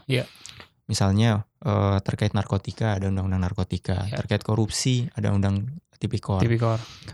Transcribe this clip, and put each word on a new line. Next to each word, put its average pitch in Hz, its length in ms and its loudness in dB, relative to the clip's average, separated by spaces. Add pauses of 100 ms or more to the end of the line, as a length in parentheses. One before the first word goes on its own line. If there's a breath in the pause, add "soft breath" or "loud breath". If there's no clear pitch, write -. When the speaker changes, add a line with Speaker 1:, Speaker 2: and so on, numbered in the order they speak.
Speaker 1:
iya. 127 240 -2 (560 loud breath)
Speaker 2:
Misalnya, 104 640 2 (160)
eh, 101 400 4
terkait - 320 0
narkotika, 101 640 -2
ada 98 80 -2
undang-undang 95 320 0
narkotika. 92 640 -2
Speaker 1:
Iya. 104 160 -4
Speaker 2:
Terkait 104 240 -2
korupsi, 120 720 0
ada 104 160 0
undang 101 480 0 (160)
tipikor. - 480 0
Speaker 1:
Tipikor. 117 320 2 (380 loud breath)